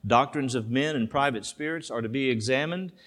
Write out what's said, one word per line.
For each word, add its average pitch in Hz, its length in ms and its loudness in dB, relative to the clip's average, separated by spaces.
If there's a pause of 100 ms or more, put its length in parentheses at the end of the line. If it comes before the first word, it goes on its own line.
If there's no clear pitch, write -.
doctrines 127 500 4
of 113 140 -2
men 143 260 2
and 110 140 0
private 139 360 0
spirits 156 460 -8
are 117 100 -4
to 113 80 -4
be 135 200 0
examined, 139 640 0 (160)